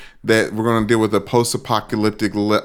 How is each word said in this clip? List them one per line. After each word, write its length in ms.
that 280
we're 140
gonna 220
deal 120
with 140
a 80
post-apocalyptic 1120
li-, 300